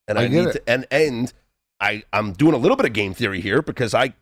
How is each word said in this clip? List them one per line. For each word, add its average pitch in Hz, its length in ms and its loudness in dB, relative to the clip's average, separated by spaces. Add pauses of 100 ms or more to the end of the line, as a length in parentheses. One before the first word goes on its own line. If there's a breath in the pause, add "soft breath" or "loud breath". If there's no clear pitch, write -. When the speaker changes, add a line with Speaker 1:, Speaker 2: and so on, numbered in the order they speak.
Speaker 1:
And 107 120 -2
Speaker 2:
I 117 40 2
Speaker 1:
I 123 60 0
Speaker 2:
get 127 40 -2
Speaker 1:
need 175 160 2
Speaker 2:
it. 123 40 -2
Speaker 1:
to, - 180 -4
and, 127 200 -2
and 131 420 0 (480)
I, 107 320 -2
I'm 104 200 0
doing 147 220 4
a 127 40 0
little 202 200 4
bit 226 80 2
of 120 80 -4
game 101 180 -2
theory 95 280 -4
here 101 200 0
because 123 320 -4
I 120 300 0